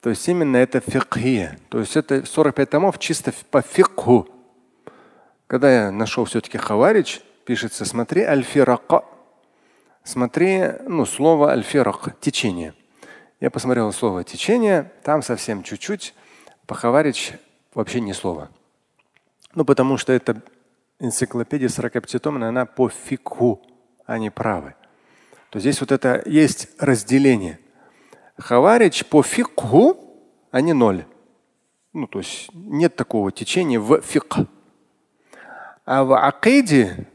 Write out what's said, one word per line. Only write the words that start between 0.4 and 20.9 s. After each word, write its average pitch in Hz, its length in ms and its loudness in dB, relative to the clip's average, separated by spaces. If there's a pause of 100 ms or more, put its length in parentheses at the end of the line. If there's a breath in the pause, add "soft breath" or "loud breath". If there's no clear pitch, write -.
это 127 200 2
фикхия. 113 800 -2 (100)
То 117 120 -4
есть 104 160 -4
это 139 300 0
сорок 151 280 0
пять 139 160 0
томов 170 300 0
чисто - 300 -4
ф-, - 160 -14
по 135 140 2
фикху. - 680 2 (1200 soft breath)
Когда 127 380 4
я 98 40 -4
нашел 110 360 -2
всё-таки - 320 -6
Хаваридж, 160 600 2 (260)
пишется: 113 400 -6
"Смотри 120 380 -2
Аль-Фирак". 135 800 2 (1000)
Смотри, 175 580 0 (240)
ну, 156 200 -2
слово 147 440 2
Аль-Фирак, 120 680 -2
течение. 87 520 -4 (680 loud breath)
Я 131 120 -2
посмотрел 120 420 -2
слово 92 320 -4
течение, 208 680 0 (120)
там 147 180 0
совсем 110 420 -6
чуть-чуть, - 520 -10 (520 soft breath)
по - 80 -10
Хаваридж 135 580 0 (420)
вообще 123 260 -4
ни 101 120 -6
слова. 85 360 -8 (1080)
Ну, 160 120 0
потому 135 320 2
что - 160 0
это 113 260 -2 (600)